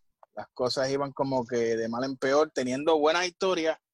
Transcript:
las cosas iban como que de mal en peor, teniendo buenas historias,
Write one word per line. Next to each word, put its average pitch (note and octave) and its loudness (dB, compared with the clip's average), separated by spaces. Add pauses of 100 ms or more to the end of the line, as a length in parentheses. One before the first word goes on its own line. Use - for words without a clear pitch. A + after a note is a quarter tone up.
(360)
las - -12
cosas C3 -2
iban C#3 -2
como C3+ -2
que A#2 0
de A2+ -2
mal A#2 -4
en C3+ -4
peor, C#3+ 2
teniendo C#3+ 0
buenas E3+ 2
historias, F3 -2 (160)